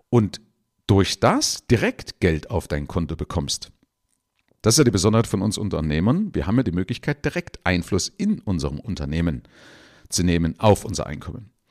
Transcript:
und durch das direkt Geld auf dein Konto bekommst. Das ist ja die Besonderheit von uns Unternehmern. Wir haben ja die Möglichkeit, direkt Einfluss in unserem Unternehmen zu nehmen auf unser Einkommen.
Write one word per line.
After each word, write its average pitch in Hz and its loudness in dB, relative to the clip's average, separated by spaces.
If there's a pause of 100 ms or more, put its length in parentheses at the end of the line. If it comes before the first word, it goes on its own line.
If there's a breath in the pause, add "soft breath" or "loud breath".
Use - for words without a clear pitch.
und 110 2 (460)
durch - 4
das - 0
direkt 143 0
Geld 80 0
auf 82 -2
dein 73 -4
Konto 80 -4
bekommst. - -6 (920)
Das 113 4
ist 143 4
ja 151 8
die 120 4
Besonderheit 107 2
von 95 -2
uns 104 -2
Unternehmern. 95 0
Wir 78 -2
haben 107 2
ja 131 2
die 92 -4
Möglichkeit, 95 -4
direkt - -6
Einfluss 92 0
in - -4
unserem 73 -4
Unternehmen 80 -4 (640 soft breath)
zu 90 -2
nehmen 85 2
auf 107 4
unser - -6
Einkommen. - -14 (180)